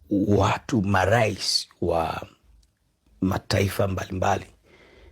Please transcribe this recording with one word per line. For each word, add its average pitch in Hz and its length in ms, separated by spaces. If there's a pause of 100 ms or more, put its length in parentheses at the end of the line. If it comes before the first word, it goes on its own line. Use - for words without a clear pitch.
watu 101 720
marais 101 840 (140)
wa 82 460 (920)
mataifa 95 640
mbalimbali 95 580 (680)